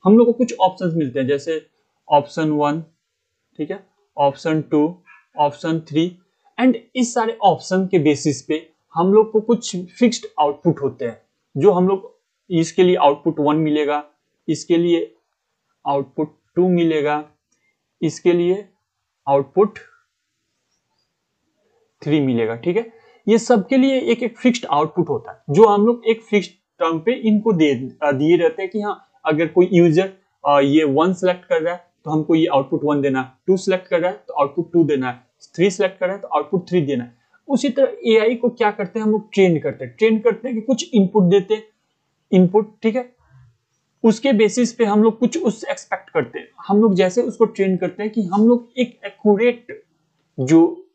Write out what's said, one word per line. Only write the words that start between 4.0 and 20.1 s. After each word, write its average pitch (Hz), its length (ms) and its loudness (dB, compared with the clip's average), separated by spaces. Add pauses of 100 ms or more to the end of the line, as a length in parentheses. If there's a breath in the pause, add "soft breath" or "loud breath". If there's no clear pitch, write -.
option 147 440 -2
two, 151 400 -2 (360 soft breath)
option 160 420 -2
three, 160 380 -4 (420)
and 254 140 2 (220)
इस 254 180 -2
सारे 226 280 -4
option 185 480 0
के 185 80 2
basis 147 440 0
पे 156 280 -6 (240)
हम 175 180 0
लोग 220 200 4
को 220 80 2
कुछ 214 360 -4
फिक्स्ड - 500 -2 (140)
output 147 420 -2
होते 131 220 -6
हैं, 113 180 -10 (340)
जो 160 140 4
हम 180 180 2
लोग, - 300 -6 (320)
इसके 165 320 0
लिए 180 140 4
output 175 420 0
one 147 180 0
मिलेगा, 147 480 -2 (440)
इसके 165 280 -2
लिए 170 380 0 (720)
output 143 500 -6 (180)
two 180 140 2
मिलेगा, 156 560 0 (760)
इसके 170 300 0
लिए 180 360 -2 (600)
आउटपुट 143 500 0 (2250)